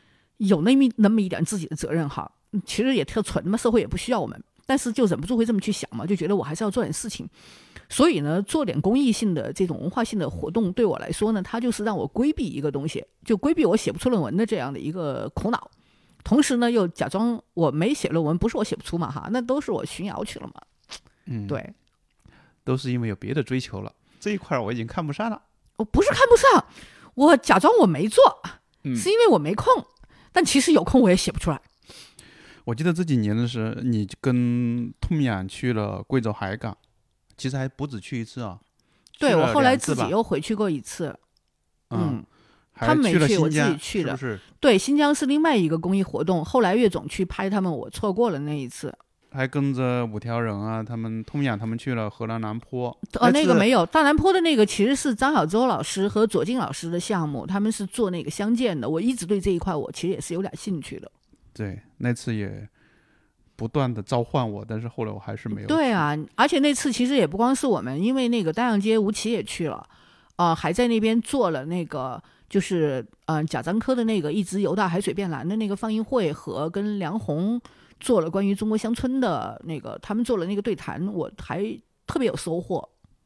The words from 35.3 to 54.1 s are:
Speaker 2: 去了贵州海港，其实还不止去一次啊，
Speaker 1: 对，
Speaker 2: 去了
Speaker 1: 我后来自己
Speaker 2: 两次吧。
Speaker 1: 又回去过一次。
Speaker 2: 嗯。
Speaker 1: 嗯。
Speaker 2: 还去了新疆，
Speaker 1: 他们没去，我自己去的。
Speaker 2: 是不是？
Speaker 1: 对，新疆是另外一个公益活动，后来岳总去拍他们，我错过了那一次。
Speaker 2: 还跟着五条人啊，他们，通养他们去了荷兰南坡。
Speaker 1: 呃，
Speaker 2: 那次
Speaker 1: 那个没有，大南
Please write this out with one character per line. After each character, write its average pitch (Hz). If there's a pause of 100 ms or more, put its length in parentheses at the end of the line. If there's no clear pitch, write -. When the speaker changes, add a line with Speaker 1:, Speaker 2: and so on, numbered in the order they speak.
Speaker 2:
去 123
了 104
贵 131
州 110
海 101
港， 110 (640)
其 -
实 131
还 131
不 143
止 123
去 120
一 113
次 -
啊， 101 (600)
Speaker 1:
对， 294
Speaker 2:
去 208
了 156
Speaker 1:
我 -
后 294
来 262
自 -
己 -
Speaker 2:
两 113
次 -
吧。 -
Speaker 1:
又 208
回 156
去 220
过 208
一 147
次。 - (760)
Speaker 2:
嗯。 -
Speaker 1:
嗯。 147 (500)
Speaker 2:
还 -
去 190
了 156
新 -
疆， -
Speaker 1:
他 -
们 -
没 -
去， 202
我 160
自 147
己 143
去 180
的。 131
Speaker 2:
是 131
不 120
是？ 95 (200)
Speaker 1:
对， 240
新 277
疆 294
是 294
另 285
外 320
一 175
个 160
公 175
益 196
活 -
动， 165
后 247
来 190
岳 233
总 156
去 190
拍 196
他 202
们， 180
我 123
错 208
过 226
了 147
那 147
一 135
次。 - (380)
Speaker 2:
还 131
跟 139
着 123
五 107
条 117
人 110
啊， 110
他 113
们， 113
通 143
养 113
他 113
们 113
去 131
了 110
荷 113
兰 113
南 107
坡。 123 (300)
Speaker 1:
呃， 240
Speaker 2:
那 294
次 302
Speaker 1:
那 262
个 -
没 226
有， 190
大 320
南 294